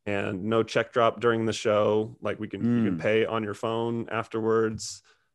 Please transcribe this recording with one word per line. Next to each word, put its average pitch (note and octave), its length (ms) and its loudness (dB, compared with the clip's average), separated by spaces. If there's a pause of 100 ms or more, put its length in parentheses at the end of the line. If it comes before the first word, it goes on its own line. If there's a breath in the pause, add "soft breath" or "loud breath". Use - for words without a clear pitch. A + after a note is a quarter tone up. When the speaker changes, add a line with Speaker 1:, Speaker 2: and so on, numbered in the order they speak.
Speaker 1:
and G2+ 400 -4
no A2+ 180 2
check A2+ 300 -2
drop A2 280 2
during A2+ 240 2
the G#2+ 80 0
show. G#2+ 680 2
Like, G#2 180 -6
we G#2+ 100 -6
can, G2+ 260 -2
you A#2 80 2
can F#2+ 120 0
Speaker 2:
Mm. - 20 -6
Speaker 1:
pay G#2+ 280 2
on A2 180 -2
your G#2 120 -6
phone A#2 540 -4
afterwards. A2 960 -2 (320 soft breath)